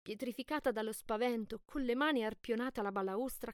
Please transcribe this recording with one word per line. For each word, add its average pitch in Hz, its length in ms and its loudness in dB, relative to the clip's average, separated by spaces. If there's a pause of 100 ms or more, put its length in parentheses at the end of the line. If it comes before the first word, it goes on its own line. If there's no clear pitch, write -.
pietrificata 254 720 0
dallo 220 200 0
spavento, 226 760 0
con 285 160 -2
le 240 120 2
mani 277 300 4
arpionate 233 560 -2
alla 202 120 0
balaustra, 202 600 -2